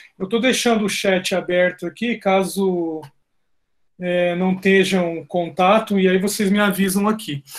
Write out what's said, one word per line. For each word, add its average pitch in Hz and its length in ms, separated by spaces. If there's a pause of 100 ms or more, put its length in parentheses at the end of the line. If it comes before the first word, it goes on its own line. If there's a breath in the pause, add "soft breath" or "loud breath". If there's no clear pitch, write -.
(180 loud breath)
Eu 185 100
tô 220 120
deixando 226 460
o 190 40
chat 190 460
aberto 180 500
aqui, 226 320
caso, 185 840 (960)
é, 175 360
não 185 180
estejam 185 640
em 147 80
contato, 196 720
e 185 80
aí 185 100
vocês 196 320
me 208 100
avisam 196 480
aqui, 156 360 (160 loud breath)